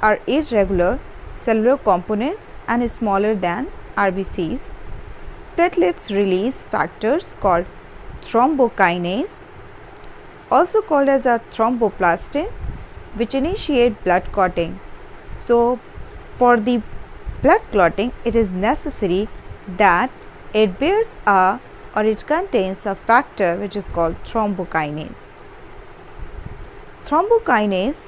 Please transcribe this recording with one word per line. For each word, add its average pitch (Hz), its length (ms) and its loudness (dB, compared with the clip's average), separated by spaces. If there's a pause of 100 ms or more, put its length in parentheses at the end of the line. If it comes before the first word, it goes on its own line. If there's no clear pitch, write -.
are 214 260 4
irregular 196 720 2 (340)
cellular 226 440 2
components 214 760 -2 (140)
and 240 240 0
smaller 208 440 0
than 190 340 -2 (260)
R 196 160 2
B 190 120 -2
Cs. - 500 -4 (800)
Platelets 339 580 2
release 196 480 2
factors 214 760 -2
called 180 260 2 (560)
thrombokinase, 226 1200 2 (1080)
also 359 300 4
called 285 260 2
as 269 180 2
a 233 160 4 (100)
thromboplastin, 226 1000 0 (680)
which 220 180 -2
initiate 262 680 2
blood 185 280 2
clotting. 180 480 0 (580)
So 233 420 2 (580)
for 240 200 6
the 226 240 2 (600)
blood 359 200 6 (100)
clotting, 196 420 2 (100)
it 190 120 0
is 220 160 4
necessary 202 760 0 (400)
that 180 420 4 (440)
it 214 260 2
bears 403 380 0 (100)
a, 196 320 4 (340)
or 214 120 0
it 214 200 0
contains 247 600 0
a 196 100 -2
factor 208 600 2
which 202 180 -6
is 202 140 -6
called 165 340 0
thrombokinase. 175 1080 -4 (1700)
Thrombokinase, 285 1040 2